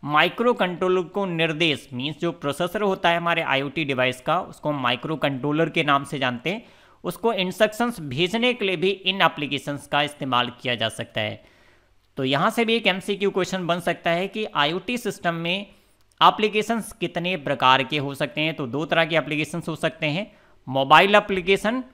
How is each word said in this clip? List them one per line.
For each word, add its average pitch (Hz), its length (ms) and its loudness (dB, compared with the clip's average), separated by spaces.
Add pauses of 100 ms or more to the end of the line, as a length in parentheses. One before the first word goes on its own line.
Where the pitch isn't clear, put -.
माइक्रो 175 500 2
कंट्रोलर 185 500 0
को 196 220 -4
निर्देश, 160 680 0
मीन्स 139 280 -6
जो 170 120 -2
प्रोसेसर 175 500 -4
होता 190 260 0
है 170 80 4
हमारे 170 280 0
आईओटी 139 400 -2
डिवाइस 127 360 0
का, 156 200 0
उसको - 320 -6
माइक्रो 131 440 -2
कंट्रोलर 147 520 0
के 165 160 -2
नाम 143 200 2
से 147 140 -8
जानते 127 320 -2
हैं, 220 140 -6 (400)
उसको 202 300 -2
इंस्ट्रक्शंस 208 680 0
भेजने 180 520 0
के 240 100 -6
लिए 190 120 0
भी 175 140 0
इन 190 320 0
एप्लीकेशंस 143 640 -2
का 147 160 2
इस्तेमाल 127 480 0 (120)
किया 123 120 -2
जा 110 160 -2
सकता - 300 -8
है। 107 220 -6 (760)
तो 139 80 -4
यहाँ 139 260 2
से 233 140 0
भी 226 100 2
एक 226 120 0
एमसीक्यू 196 440 0
क्वेश्चन 185 360 -2
बन 170 140 0
सकता 170 300 -2
है 175 180 0
कि 214 180 -6
आईओटी 170 520 -2
सिस्टम 180 380 -4
में 175 300 -4 (540)
एप्लीकेशंस 208 720 2
कितने 175 460 -4
प्रकार 135 440 4
के 135 160 -2
हो 139 160 -4
सकते 147 260 -4
हैं? 156 140 0
तो 151 120 -6
दो 139 180 -4
तरह 165 200 2
के 160 120 -2
एप्लीकेशंस 151 520 -4
हो 160 80 -6
सकते 160 300 -4
हैं, 170 240 -4 (360)
मोबाइल 147 480 6
एप्लीकेशन, 202 680 2 (120)